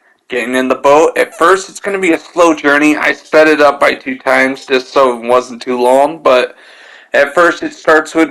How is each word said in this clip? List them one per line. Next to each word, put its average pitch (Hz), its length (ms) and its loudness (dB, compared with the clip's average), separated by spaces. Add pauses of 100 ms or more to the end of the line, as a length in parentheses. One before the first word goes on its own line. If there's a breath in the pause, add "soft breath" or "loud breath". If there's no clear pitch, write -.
(280)
Getting 120 260 -6
in 131 140 -2
the 127 80 0
boat. 147 420 2
At 123 180 -4
first, 185 340 0
it's - 100 -20
gonna 196 180 -8
be 185 160 -2
a 151 60 -2
slow 170 340 0
journey. 147 420 0
I 147 180 -2
sped 156 340 0
it 151 140 2
up 143 180 2
by 139 160 0
two 131 200 -12
times 131 520 -2
just 131 260 -4
so 131 240 2
it 117 100 -12
wasn't 123 320 -2
too 123 220 -6
long, 139 400 0
but 127 340 0 (580 loud breath)
at 143 200 0
first 170 300 0
it 156 100 -8
starts 156 400 0
with 160 180 0